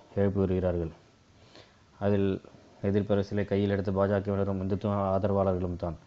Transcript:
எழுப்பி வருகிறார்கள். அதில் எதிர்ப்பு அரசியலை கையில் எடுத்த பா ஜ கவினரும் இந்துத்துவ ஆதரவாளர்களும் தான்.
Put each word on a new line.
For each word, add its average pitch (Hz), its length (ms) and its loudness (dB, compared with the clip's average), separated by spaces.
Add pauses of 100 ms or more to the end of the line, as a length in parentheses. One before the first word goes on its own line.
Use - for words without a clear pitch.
(160)
எழுப்பி 98 240 0
வருகிறார்கள். 90 500 0 (1080)
அதில் 98 420 2 (400)
எதிர்ப்பு 101 320 2
அரசியலை 101 320 0
கையில் 101 240 0
எடுத்த 101 220 -2
பா 98 140 2
ஜ 98 160 2
கவினரும் 98 400 -2
இந்துத்துவ 98 320 -2
ஆதரவாளர்களும் 95 840 0
தான். 85 200 -6 (120)